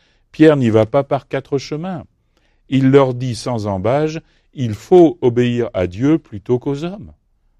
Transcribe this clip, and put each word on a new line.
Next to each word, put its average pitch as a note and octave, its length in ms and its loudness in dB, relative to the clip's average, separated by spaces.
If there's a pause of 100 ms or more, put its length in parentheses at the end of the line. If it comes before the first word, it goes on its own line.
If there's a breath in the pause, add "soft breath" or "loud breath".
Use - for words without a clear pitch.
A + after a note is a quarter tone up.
(320)
Pierre D#3 260 4
n'y B2 120 2
va A2 160 4
pas C#3 180 -2
par C3+ 240 -6
quatre C3+ 300 -6
chemins. D#3 480 -10 (640)
Il C3 200 2
leur C3 240 4
dit B2 220 -6
sans A2 320 -8
ambages C3+ 540 -4 (340)
il A#2+ 180 -6
faut E3 480 4
obéir A#2+ 520 0
à F#2 120 -2
Dieu A#2+ 320 -2
plutôt B2 400 -6
qu'aux C#3 260 -6
hommes. E3+ 300 -14 (460)